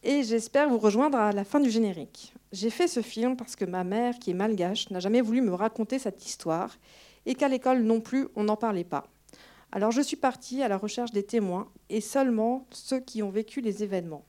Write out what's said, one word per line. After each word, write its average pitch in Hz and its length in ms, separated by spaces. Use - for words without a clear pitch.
Et 285 180
j'espère 233 480
vous 240 80
rejoindre 226 400
à 208 140
la 202 120
fin 294 160
du 269 120
générique. 208 640
J'ai 202 180
fait 349 180
ce 247 140
film 233 340
parce 247 200
que 202 100
ma 185 180
mère, 240 360
qui - 100
est 180 60
malgache, 196 560
n'a 185 80
jamais 214 220
voulu 233 200
me 214 100
raconter 220 460
cette 214 300
histoire - 500
et 262 80
qu'à 277 140
l'école 262 340
non 226 200
plus, 262 340
on 208 80
n'en 208 120
parlait 214 280
pas. 151 240
Alors 208 180
je 233 120
suis 277 140
partie 254 460
à 254 60
la 196 100
recherche 214 320
des 202 140
témoins 202 460
et 214 120
seulement 247 680
ceux - 300
qui 226 240
ont 196 80
vécu 214 300
les 208 200
événements. 175 480